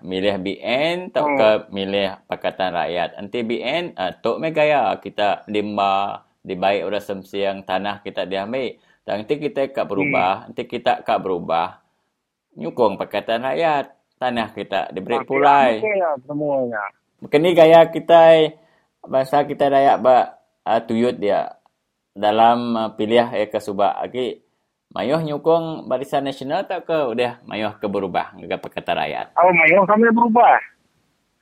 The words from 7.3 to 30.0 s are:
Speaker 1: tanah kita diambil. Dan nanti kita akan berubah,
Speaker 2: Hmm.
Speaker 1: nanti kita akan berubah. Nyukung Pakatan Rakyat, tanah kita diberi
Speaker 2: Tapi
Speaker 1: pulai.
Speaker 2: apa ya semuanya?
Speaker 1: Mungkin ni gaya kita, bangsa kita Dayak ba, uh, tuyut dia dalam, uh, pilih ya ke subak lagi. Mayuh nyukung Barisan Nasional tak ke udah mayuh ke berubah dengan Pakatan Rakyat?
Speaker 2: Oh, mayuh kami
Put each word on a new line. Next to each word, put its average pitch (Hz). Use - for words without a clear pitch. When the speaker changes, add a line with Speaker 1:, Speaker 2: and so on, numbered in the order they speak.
Speaker 1:
tanah 101
kita 92
diambil. 104
Dan 104
nanti 147
kita 139
akan 95
berubah, 95
Speaker 2:
Hmm. 117
Speaker 1:
nanti 127
kita 120
akan 107
berubah. 85
Nyukung 113
Pakatan 104
Rakyat, 143
tanah 120
kita 95
diberi 104
Speaker 2:
Tapi -
Speaker 1:
pulai. 135
Speaker 2:
apa 156
ya 190
semuanya? 135
Speaker 1:
Mungkin 147
ni 170
gaya 165
kita, 160
bangsa 135
kita 139
Dayak 135
ba, 123
uh, 113
tuyut 117
dia 95
dalam, 117
uh, 113
pilih 117
ya 104
ke -
subak 101
lagi. 113
Mayuh 139
nyukung 160
Barisan 135
Nasional 139
tak 175
ke 160
udah 120
mayuh 104
ke -
berubah 95
dengan 90
Pakatan -
Rakyat? 73
Speaker 2:
Oh, 180
mayuh 170
kami 220